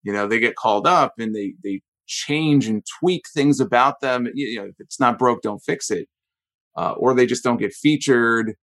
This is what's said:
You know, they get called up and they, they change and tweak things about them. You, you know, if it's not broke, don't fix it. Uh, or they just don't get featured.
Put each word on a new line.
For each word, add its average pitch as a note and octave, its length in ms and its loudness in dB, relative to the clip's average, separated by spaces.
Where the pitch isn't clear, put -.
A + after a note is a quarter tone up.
You G2+ 80 -6
know, G#2 160 -2
they A2+ 120 0
get A2+ 180 0
called G#2 280 0
up D#3+ 320 2
and A2+ 160 -6
they, G2+ 200 -6
they G2 160 -6
change D3 600 0
and G#2+ 160 -2
tweak F3 240 0
things C#3 280 2
about C3 400 2
them. B2 320 0
You, C3+ 140 -6
you A2 120 -6
know, G2 60 -10
if G2 140 -16
it's - 200 -18
not A#2+ 180 2
broke, A#2+ 240 2
don't G#2 180 -6
fix - 300 -6
it. F#2 200 -4
Uh, E2+ 220 -4
or B2+ 160 2
they B2 120 4
just B2 180 -4
don't A#2+ 140 0
get G2 140 -4
featured. A#2 920 2